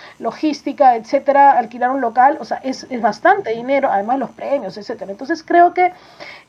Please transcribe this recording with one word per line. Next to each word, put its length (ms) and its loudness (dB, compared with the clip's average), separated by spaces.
logística, 800 0
etcétera, 640 2
alquilar 320 -4
un 100 -4
local, 400 2
o 40 -14
sea, 140 -8
es, 320 -10
es 100 -8
bastante 500 0
dinero, 400 -2
además 280 -2
los 120 -8
premios, 460 -6
etcétera. 360 -12
Entonces 300 -8
creo 300 4
que, 200 0